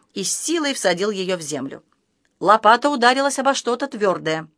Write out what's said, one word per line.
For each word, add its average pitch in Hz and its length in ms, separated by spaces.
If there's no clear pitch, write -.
и 202 100
с - 120
силой 311 380
всадил 196 380
ее 185 260
в 165 40
землю. 135 420
Лопата 220 500
ударилась 269 480
обо 269 160
что-то 247 340
твердое. 160 600